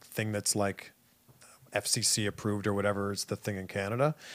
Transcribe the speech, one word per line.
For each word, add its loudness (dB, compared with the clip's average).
thing -2
that's, 0
like, 0
F 0
C 0
C 2
approved 0
or 4
whatever 2
is -6
the -4
thing -4
in -6
Canada. 0